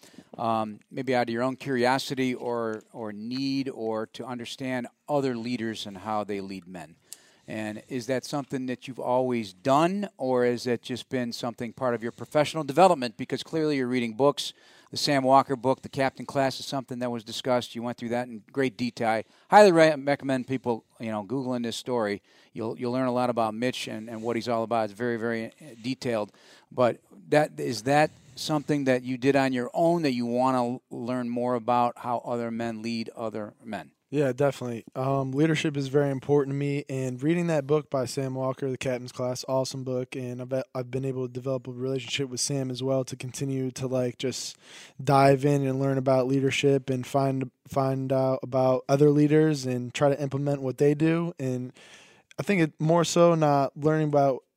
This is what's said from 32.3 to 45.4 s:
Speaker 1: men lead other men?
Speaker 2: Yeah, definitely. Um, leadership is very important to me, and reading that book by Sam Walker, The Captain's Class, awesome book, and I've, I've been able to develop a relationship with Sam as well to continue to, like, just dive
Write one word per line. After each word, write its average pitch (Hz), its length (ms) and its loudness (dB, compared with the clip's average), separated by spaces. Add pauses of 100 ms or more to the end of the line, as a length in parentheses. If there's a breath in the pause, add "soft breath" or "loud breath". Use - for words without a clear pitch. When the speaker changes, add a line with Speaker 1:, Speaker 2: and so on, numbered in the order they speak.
Speaker 1:
men 113 300 -6
lead 113 360 -6
other 107 460 -8
men? 101 280 -10 (200)
Speaker 2:
Yeah, 135 220 0
definitely. 123 600 -4
Um, 135 380 -2
leadership 151 440 0
is 139 120 -4
very 143 220 2
important 139 440 0
to - 20 -2
me, 143 320 -2
and 131 340 -4
reading 170 260 2
that 147 180 0
book 147 240 0
by 127 160 0
Sam 131 280 -4
Walker, 131 360 -4
The 127 80 -6
Captain's 123 340 -4
Class, 127 340 -4
awesome 131 380 -2
book, 127 320 -4
and 123 240 -8
I've, 131 220 -4 (120)
I've 127 160 -6
been 131 140 -4
able 131 220 -4
to 123 40 -8
develop 127 380 -6
a - 40 -10
relationship 127 580 -4
with 123 100 -6
Sam 135 300 -2
as 123 120 -6
well 135 220 0
to 127 120 -10
continue 131 560 -6
to, 131 140 -6
like, 127 300 -2
just - 400 -6 (480 loud breath)
dive 139 400 6